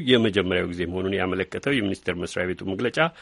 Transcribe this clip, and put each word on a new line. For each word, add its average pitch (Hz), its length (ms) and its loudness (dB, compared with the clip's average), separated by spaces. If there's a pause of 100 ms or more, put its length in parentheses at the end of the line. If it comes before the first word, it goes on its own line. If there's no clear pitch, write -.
የመጀመሪያው 95 640 4
ጊዜ 87 160 -4
መሆኑን 92 320 -2
ያመለከተው 92 580 -2
የሚኒስቴር 98 420 -2
መስሪያ 87 300 -4
ቤቱ 90 200 -4
መግለጫ 113 320 -2 (220)